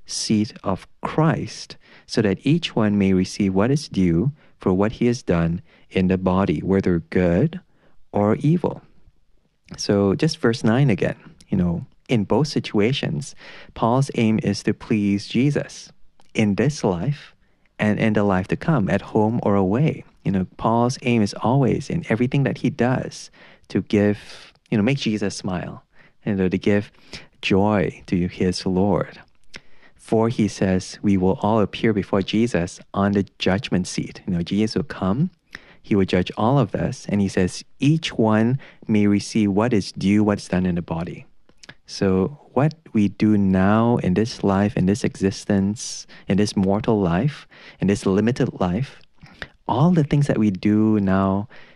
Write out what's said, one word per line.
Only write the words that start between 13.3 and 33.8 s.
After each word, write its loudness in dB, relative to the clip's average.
Paul's 0
aim 2
is -2
to 0
please -2
Jesus -2
in 2
this 0
life -2
and 2
in 2
the 2
life 0
to 0
come, 0
at -4
home 2
or 2
away. 0
You -2
know, 0
Paul's 0
aim 2
is 0
always 0
in -4
everything 0
that -2
he -2
does -2
to -2
give, 0
you 0
know, 2
make 0
Jesus -4
smile, -8
you -2
know, 2
to 0
give 0
joy 0
to 0
his -2
Lord. 0
For 0
he 0
says, -2
"We 2
will 2
all 2
appear -2
before -2
Jesus -2
on 0
the 0
judgment -2